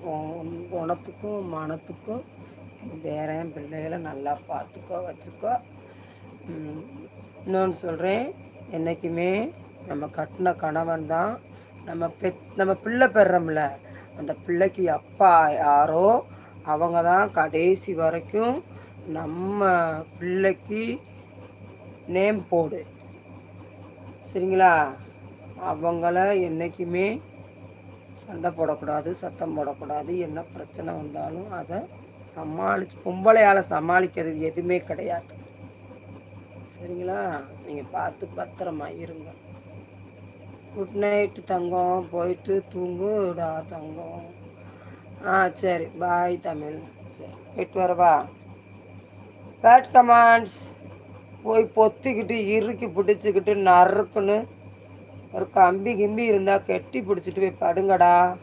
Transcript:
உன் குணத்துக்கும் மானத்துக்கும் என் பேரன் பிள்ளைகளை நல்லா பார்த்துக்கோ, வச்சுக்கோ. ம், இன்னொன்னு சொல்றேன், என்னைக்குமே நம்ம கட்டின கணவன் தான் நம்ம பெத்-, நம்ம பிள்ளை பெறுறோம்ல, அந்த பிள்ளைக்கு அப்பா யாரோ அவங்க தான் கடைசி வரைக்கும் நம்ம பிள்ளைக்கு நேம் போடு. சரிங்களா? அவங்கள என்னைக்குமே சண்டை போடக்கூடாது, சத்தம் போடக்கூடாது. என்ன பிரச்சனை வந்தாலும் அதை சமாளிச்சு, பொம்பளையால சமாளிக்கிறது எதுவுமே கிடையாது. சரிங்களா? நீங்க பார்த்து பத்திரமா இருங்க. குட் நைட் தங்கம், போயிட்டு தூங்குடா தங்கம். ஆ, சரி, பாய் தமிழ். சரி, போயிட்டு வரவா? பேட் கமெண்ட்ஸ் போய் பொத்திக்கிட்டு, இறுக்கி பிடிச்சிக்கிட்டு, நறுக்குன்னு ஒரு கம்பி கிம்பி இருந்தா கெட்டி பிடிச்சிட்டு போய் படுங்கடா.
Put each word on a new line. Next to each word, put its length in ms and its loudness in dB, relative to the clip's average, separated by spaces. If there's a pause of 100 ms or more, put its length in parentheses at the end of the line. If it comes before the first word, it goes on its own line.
உன் 640 -10
குணத்துக்கும் 760 -6
மானத்துக்கும் 760 -10 (580)
என் 200 -14
பேரன் 520 -6
பிள்ளைகளை 440 -10
நல்லா 400 -6 (100)
பார்த்துக்கோ, 540 -10
வச்சுக்கோ. 520 -8 (960)
ம், 360 -12 (640)
இன்னொன்னு 260 -2
சொல்றேன், 560 -4 (440)
என்னைக்குமே 600 -4 (560)
நம்ம 180 -8
கட்டின 500 -4
கணவன் 520 -4
தான் 260 -2 (520)
நம்ம 260 -6 (100)
பெத்-, 340 -6
நம்ம 180 2
பிள்ளை 340 2
பெறுறோம்ல, 540 4 (560)
அந்த 180 -6 (100)
பிள்ளைக்கு 460 0
அப்பா 600 6
யாரோ 560 4 (560)
அவங்க 380 0
தான் 300 4
கடைசி 640 2
வரைக்கும் 640 0 (520)
நம்ம 520 -6 (600)
பிள்ளைக்கு 640 -2 (1200)
நேம் 420 0
போடு. 300 0 (1400)
சரிங்களா? 500 6 (880)
அவங்கள 540 -2 (260)
என்னைக்குமே 680 -2 (1080)
சண்டை 340 -6
போடக்கூடாது, 600 -4
சத்தம் 440 -8
போடக்கூடாது. 600 -6
என்ன 240 -6
பிரச்சனை 520 -12
வந்தாலும் 580 -10
அதை 280 -8 (460)
சமாளிச்சு, 800 -4
பொம்பளையால 640 6
சமாளிக்கிறது 720 0
எதுவுமே 400 -2
கிடையாது. 640 -8 (1300)
சரிங்களா? 500 -8 (400)
நீங்க 300 -12
பார்த்து 360 -6 (100)
பத்திரமா 500 -8 (120)
இருங்க. 300 -14 (1500)
குட் 200 -8
நைட் 500 0
தங்கம், 640 -2
போயிட்டு 580 -2
தூங்குடா 1000 -4
தங்கம். 560 -14 (1000)
ஆ, 280 4
சரி, 320 -2 (140)
பாய் 420 0
தமிழ். 380 -8 (300)
சரி, 220 -18 (160)
போயிட்டு 320 -6
வரவா? 340 6 (1500)
பேட் 300 8
கமெண்ட்ஸ் 680 8 (840)
போய் 320 2
பொத்திக்கிட்டு, 720 2
இறுக்கி 400 0
பிடிச்சிக்கிட்டு, 680 2
நறுக்குன்னு 840 6 (960)
ஒரு 200 -6
கம்பி 440 4
கிம்பி 280 0
இருந்தா 340 2
கெட்டி 440 -4
பிடிச்சிட்டு 380 -4
போய் 200 0
படுங்கடா. 560 6 (280)